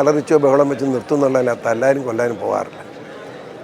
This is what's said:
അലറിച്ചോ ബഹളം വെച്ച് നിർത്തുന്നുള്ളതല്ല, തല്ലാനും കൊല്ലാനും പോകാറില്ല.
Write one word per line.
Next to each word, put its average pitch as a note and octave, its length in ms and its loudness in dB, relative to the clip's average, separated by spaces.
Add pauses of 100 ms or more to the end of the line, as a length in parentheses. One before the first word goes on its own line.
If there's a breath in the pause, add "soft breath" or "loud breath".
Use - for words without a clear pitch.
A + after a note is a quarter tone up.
അലറിച്ചോ D3 440 2
ബഹളം C#3 280 6
വെച്ച് C3+ 220 -4
നിർത്തുന്നുള്ളതല്ല, C3 580 2 (140)
തല്ലാനും C3 420 2
കൊല്ലാനും A#2 340 -2
പോകാറില്ല. G2+ 380 -4 (840)